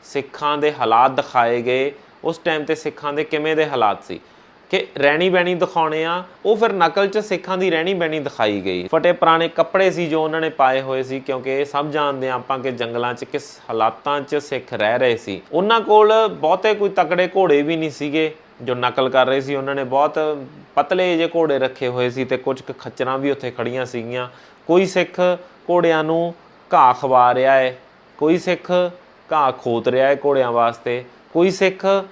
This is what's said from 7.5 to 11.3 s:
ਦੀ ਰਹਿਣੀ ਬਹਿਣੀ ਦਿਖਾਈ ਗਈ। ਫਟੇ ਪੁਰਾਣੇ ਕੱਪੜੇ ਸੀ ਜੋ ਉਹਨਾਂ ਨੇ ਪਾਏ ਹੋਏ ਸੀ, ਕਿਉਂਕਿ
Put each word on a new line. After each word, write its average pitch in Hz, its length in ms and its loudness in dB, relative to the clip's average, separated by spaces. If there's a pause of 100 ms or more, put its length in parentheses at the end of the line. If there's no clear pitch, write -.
ਦੀ 185 140 0
ਰਹਿਣੀ 165 220 0
ਬਹਿਣੀ 160 260 -2
ਦਿਖਾਈ 110 420 -2
ਗਈ। 92 260 -4
ਫਟੇ 175 240 2
ਪੁਰਾਣੇ 165 360 4
ਕੱਪੜੇ 185 440 2
ਸੀ 165 160 -4
ਜੋ 156 160 0
ਉਹਨਾਂ 156 180 -2
ਨੇ 160 80 -2
ਪਾਏ 135 320 2
ਹੋਏ 131 220 -4
ਸੀ, 131 160 -6
ਕਿਉਂਕਿ 131 400 -4